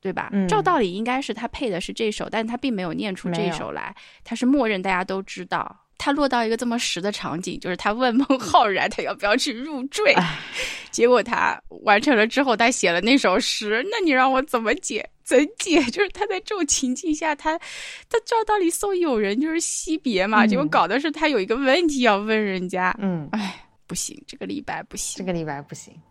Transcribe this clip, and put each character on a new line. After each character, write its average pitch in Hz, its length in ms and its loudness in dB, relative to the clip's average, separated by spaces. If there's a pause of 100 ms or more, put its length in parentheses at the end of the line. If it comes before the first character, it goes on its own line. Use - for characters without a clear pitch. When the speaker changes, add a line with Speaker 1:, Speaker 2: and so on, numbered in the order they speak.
Speaker 1:
对 190 120 -6
吧？ - 200 -6
Speaker 2:
嗯。 196 140 2
Speaker 1:
照 403 160 2
道 349 160 2
理 190 140 2
应 202 100 -6
该 247 180 -2
是 262 140 -6
他 226 140 -8
配 269 200 -6
的 175 120 -2
是 196 120 -10
这 220 180 -2
首， - 200 -8
但 220 160 -2
他 233 100 -6
并 254 160 -2
没 190 100 -2
有 175 100 -4
念 196 220 -4
出 180 160 -8
这 170 200 0
首 156 220 -6
来， - 100 -8
Speaker 2:
没 - 60 -8
有。 196 60 -14 (300)
Speaker 1:
他 233 120 -8
是 240 100 0
默 262 220 4
认 196 120 0
大 190 100 -2
家 185 140 0
都 190 180 -4
知 185 240 -12
道。 - 300 -6 (260)
他 285 100 0
落 285 140 2
到 247 160 2
一 220 60 0
个 226 80 0
这 247 80 -4
么 233 140 0
实 - 200 -4
的 202 140 -2
场 143 260 -6
景， 180 220 -8
就 - 80 -8
是 180 80 -4
他 208 160 -2
问 240 220 0
孟 269 120 4 (120)
浩 320 280 6
然 185 220 2
他 - 140 -4
要 185 120 -2
不 202 120 -4
要 208 100 4
去 262 160 -2
入 262 360 -8
赘， - 260 2
Speaker 2:
唉。 165 240 2 (520)
Speaker 1:
结 233 160 2
果 247 160 6
他 - 380 0 (240)
完 208 160 6
成 285 160 4
了 214 100 6
之 - 160 0
后， 247 140 2
他 233 140 4
写 190 200 2
了 175 120 2
那 247 160 6
首 185 200 4
诗， 214 520 -2
那 453 120 -2
你 330 80 2
让 262 220 4
我 262 100 2
怎 240 200 -2
么 226 140 2
解？ - 300 -8 (160)
怎 - 160 4 (200)
解？ 339 320 4
就 370 120 0
是 381 60 2
他 415 180 -4
在 381 140 -4
这 - 160 -8
种 349 100 -2
情 254 280 0
境 311 200 -2
下， 311 200 -2
他， 320 240 -2 (500)
他 466 160 0
照 - 100 -2 (120)
道 427 100 2
理 349 140 2
送 392 260 -2
友 311 220 2
人 208 200 0
就 311 120 0
是 330 100 0
惜 - 380 -4
别 196 280 0
嘛， 214 200 4
Speaker 2:
嗯。 - 20 4
Speaker 1:
结 202 80 2
果 175 80 0
搞 170 240 2
的 220 100 0
是 302 140 -2
他 311 160 0
有 277 100 2
一 - 60 0
个 220 100 0
问 277 320 2
题 285 140 0
要 220 160 6
问 214 260 0
人 190 240 -2
家。 185 320 -2
Speaker 2:
嗯。 170 340 -2
Speaker 1:
唉， 202 300 -6 (240)
不 - 80 -10
行， - 320 -8
这 - 120 -20
个 196 80 -10
李 190 120 -6
白 - 260 -10
不 - 120 -16
行。 - 220 -8
Speaker 2:
这 202 40 -8
个 180 120 -4
李 165 100 -4
白 143 160 -8
不 143 140 -16
行。 - 200 -20 (160)